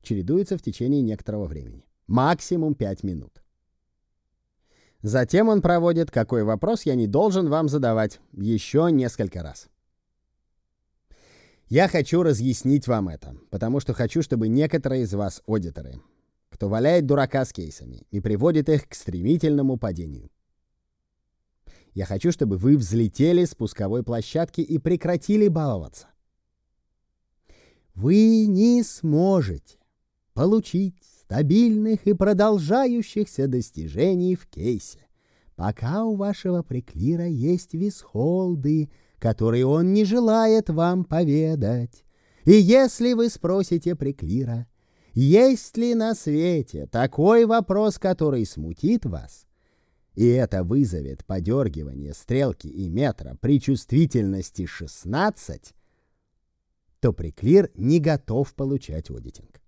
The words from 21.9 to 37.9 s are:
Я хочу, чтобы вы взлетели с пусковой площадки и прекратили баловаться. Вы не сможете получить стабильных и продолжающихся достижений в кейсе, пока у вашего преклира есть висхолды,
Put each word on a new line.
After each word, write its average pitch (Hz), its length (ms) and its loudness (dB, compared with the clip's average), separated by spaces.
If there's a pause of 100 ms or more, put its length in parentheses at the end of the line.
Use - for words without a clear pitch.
Я 95 120 -6
хочу, 95 260 -2
чтобы 104 260 -2
вы 127 180 4
взлетели 127 680 2
с - 100 -8
пусковой 107 480 -4
площадки 139 580 -6
и 151 180 -2
прекратили 180 680 0
баловаться. 143 600 -4 (1900)
Вы 214 520 4
не 226 360 4
сможете 160 960 -2 (560)
получить 190 720 0
стабильных 214 1040 0
и 208 60 4
продолжающихся 208 1300 0
достижений 131 880 -2
в - 120 -16
кейсе, 104 520 -6 (560)
пока 117 500 -4
у 220 100 -2
вашего 190 480 -4
преклира 160 600 -4
есть 165 480 -2
висхолды, 160 1160 -2 (280)